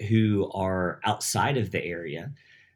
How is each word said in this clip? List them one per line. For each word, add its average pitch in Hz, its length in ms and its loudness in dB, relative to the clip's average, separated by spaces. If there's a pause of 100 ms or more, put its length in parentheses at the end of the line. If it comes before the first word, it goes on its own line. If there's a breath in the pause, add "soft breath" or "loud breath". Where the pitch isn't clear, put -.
who 107 440 4
are 92 520 0
outside 107 520 0
of 98 140 0
the 95 140 -2
area, 82 480 -8 (440 soft breath)